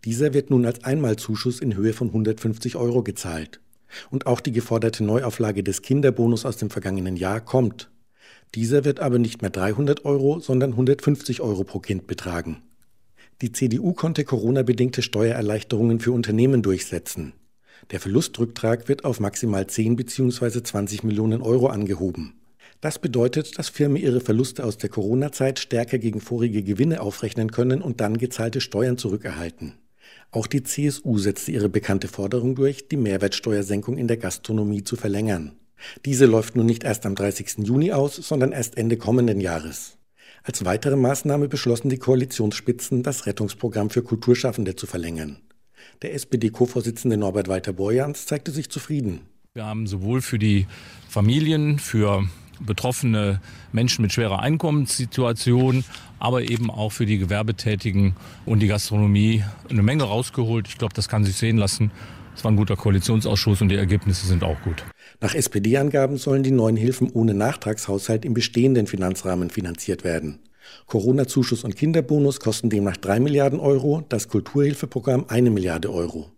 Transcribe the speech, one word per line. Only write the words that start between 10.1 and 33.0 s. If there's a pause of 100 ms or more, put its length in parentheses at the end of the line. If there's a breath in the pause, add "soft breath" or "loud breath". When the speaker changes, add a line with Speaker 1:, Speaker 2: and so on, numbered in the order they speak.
Speaker 1:
sondern
hundertfünfzig
Euro
pro
Kind
betragen. (760 soft breath)
Die
C
D
U
konnte
Corona-bedingte
Steuererleichterungen
für
Unternehmen
durchsetzen. (580 soft breath)
Der
Verlustrücktrag
wird
auf
maximal
zehn
beziehungsweise
zwanzig
Millionen
Euro
angehoben. (480 soft breath)
Das
bedeutet,
dass
Firmen
ihre
Verluste
aus
der
Corona-Zeit
stärker
gegen
vorige
Gewinne
aufrechnen
können
und
dann
gezahlte
Steuern
zurückerhalten. (580 loud breath)
Auch
die
C
S
U
setzte
ihre
bekannte
Forderung
durch,
die
Mehrwertsteuersenkung